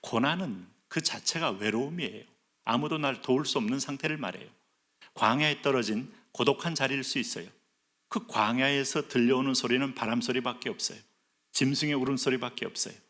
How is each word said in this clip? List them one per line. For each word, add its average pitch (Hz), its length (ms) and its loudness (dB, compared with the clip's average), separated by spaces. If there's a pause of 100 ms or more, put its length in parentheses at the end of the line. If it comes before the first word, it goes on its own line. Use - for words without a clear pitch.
고난은 131 640 -2 (220)
그 - 120 -2
자체가 - 500 -2
외로움이에요. 117 720 -4 (400)
아무도 143 320 0
날 139 240 -2
도울 135 240 2
수 - 120 0
없는 123 220 0
상태를 147 380 -4
말해요. 104 300 -8 (680)
광야에 143 480 2
떨어진 120 500 2 (220)
고독한 139 420 2
자리일 135 300 0
수 - 120 -4
있어요. 95 300 -4 (640)
그 - 180 -4
광야에서 135 800 2
들려오는 131 460 4
소리는 127 420 0
바람 117 240 0
소리밖에 123 500 -2
없어요. - 300 -6 (540)
짐승의 143 400 2
울음소리밖에 131 720 0
없어요. - 300 -6 (140)